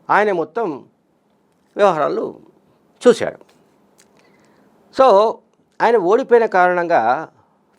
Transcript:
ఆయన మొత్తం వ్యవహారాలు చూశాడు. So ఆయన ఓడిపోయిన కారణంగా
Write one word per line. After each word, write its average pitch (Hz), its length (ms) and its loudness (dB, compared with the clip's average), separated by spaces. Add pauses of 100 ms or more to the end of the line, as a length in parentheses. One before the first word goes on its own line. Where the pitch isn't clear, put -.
ఆయన 202 220 0 (100)
మొత్తం 214 260 -8 (1080)
వ్యవహారాలు 170 640 -2 (680)
చూశాడు. 107 320 0 (1600)
So 269 80 4 (760)
ఆయన 226 160 2 (140)
ఓడిపోయిన 233 340 2 (120)
కారణంగా 175 440 0 (760)